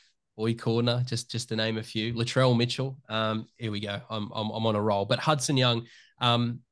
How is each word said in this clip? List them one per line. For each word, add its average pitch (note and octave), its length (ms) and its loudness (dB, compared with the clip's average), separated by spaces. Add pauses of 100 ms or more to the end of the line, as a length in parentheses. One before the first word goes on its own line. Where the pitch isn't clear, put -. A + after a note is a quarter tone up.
(360)
Boy A2+ 180 0
Corner, A#2+ 520 0
just, - 260 -6
just A#2 180 -6
to A2+ 60 -4
name A2 220 -2
a A2 60 -6
few. A2 300 -4
Latrell A#2+ 440 4
Mitchell, B2+ 400 -2 (100)
um, A2 480 -2
here A2+ 160 -6
we G2+ 80 -4
go. G2+ 300 -6
I'm, G#2+ 240 -6
I'm, G#2+ 160 -4
I'm A2 160 -2
on G#2+ 100 4
a G#2 60 2
roll. G2+ 240 2
But A#2 140 0
Hudson D3+ 360 0
Young, A#2+ 300 2 (340)
um, A#2+ 400 2 (120)